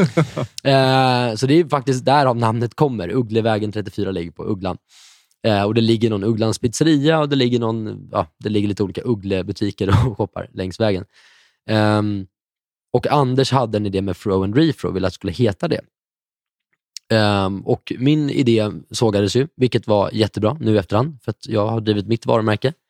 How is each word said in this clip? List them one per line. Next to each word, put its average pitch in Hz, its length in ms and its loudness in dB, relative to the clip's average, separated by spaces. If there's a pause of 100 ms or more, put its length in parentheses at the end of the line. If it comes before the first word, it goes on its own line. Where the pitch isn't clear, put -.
(640)
Eh, 131 680 2
så 117 120 -2
det 139 80 4
är 165 140 4
faktiskt 127 360 -2
därav 131 320 4
namnet 117 380 0
kommer. 113 380 -2
Ugglevägen 110 600 0
trettiofyra 98 380 -6
ligger 87 200 -6
på 82 140 -14
Ugglan. 92 340 -6 (680)
Eh, 101 160 2
och 107 120 0
det 117 60 2
ligger 113 300 2
någon 101 140 -2
Ugglans 110 340 0
pizzeria 151 600 2
och 147 80 0
det 143 80 0
ligger 123 220 2
någon, 107 540 -4
ja, 101 140 0 (120)
det - 100 -6
ligger 104 200 0
lite 101 140 -4
olika 95 200 -4
Ugglebutiker 98 840 -2 (200)
och 110 80 -6
<laughs> - 0 -
shoppar 95 360 -6
längs 92 280 -8
vägen. 101 240 0 (640)
Ehm, 104 560 2 (640)
och 120 140 0
Anders 131 460 2
hade 117 260 2
en 104 80 -2
idé 95 160 -2
med 95 140 -4
Throw 95 280 0
and 104 120 -2
Refro, 143 340 2
ville 92 160 -2
att 90 60 -4
det - 20 -16
skulle 95 180 -6
heta 113 360 -2
det. - 120 -2 (1300)
Ehm, 101 560 0
och - 320 -4
min 143 320 0
idé 113 400 0 (200)
sågades 104 460 0
ju, 139 200 0
vilket 120 300 0
var 104 260 2
jättebra 107 480 0
nu 110 140 0
i 104 40 2
efterhand, 120 440 -2
för - 80 -6
att - 160 -12
jag 107 200 -2
har 113 140 -2
drivit 104 260 -2
mitt 113 200 -4
varumärke, 113 460 0 (180)